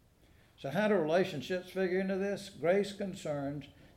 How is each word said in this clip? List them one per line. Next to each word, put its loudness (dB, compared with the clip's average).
So -6
how 2
do 6
relationships 0
figure 0
into 0
this? -4
Grace 2
concerns -4